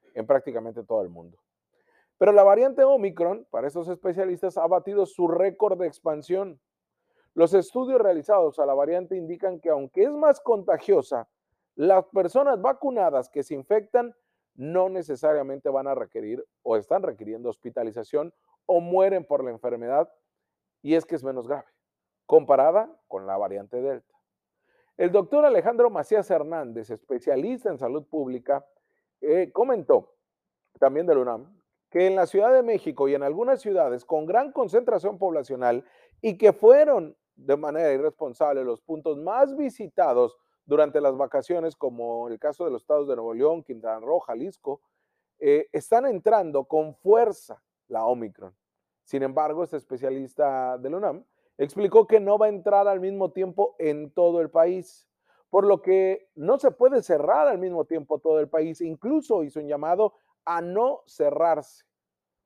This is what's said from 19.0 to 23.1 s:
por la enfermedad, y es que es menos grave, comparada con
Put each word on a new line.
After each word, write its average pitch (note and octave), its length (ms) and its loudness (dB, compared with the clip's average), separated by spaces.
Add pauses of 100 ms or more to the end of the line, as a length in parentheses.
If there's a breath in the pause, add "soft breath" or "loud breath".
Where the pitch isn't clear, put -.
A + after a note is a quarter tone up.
por C#3 180 -2
la B2+ 60 -8
enfermedad, A#2+ 640 -4 (720)
y C#3+ 100 -2
es D#3+ 120 0
que E3 100 -6
es C3 80 -8
menos B2+ 240 -8
grave, C3+ 180 -6 (600)
comparada D#3 680 4 (120)
con F#2+ 180 -12